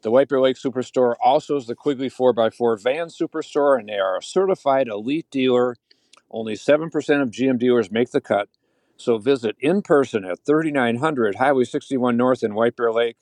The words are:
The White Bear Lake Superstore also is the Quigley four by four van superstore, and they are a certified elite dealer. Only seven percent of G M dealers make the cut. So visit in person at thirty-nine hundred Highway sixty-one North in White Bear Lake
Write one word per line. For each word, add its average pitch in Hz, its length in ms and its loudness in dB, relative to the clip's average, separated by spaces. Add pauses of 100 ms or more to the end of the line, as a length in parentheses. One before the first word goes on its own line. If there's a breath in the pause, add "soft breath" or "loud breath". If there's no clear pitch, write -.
The 110 80 -2
White 131 180 4
Bear 139 100 2
Lake 131 180 2
Superstore 123 680 -2
also 143 340 2
is 127 80 -6
the 113 100 -8
Quigley 135 320 -4
four 127 260 2
by 110 180 2
four 117 260 -2
van 135 300 -2
superstore, 151 720 0
and 107 100 -12
they 104 80 -6
are 95 200 0
a - 60 -8
certified 139 640 0
elite 117 440 -6
dealer. 123 440 0 (540 soft breath)
Only 110 260 -8
seven 151 340 0
percent 147 320 0
of 123 100 -2
G 123 180 -2
M 127 80 0
dealers 117 340 2
make 120 200 -2
the 143 100 -2
cut. 101 260 -2 (480)
So 117 220 -2
visit 113 420 -2
in 175 220 0
person 131 420 0
at 90 160 -8
thirty-nine 143 580 0
hundred 123 380 -2
Highway 131 280 2
sixty-one 123 520 -2
North 123 280 0
in 104 100 -4
White 117 220 0
Bear 117 160 0
Lake 117 300 -2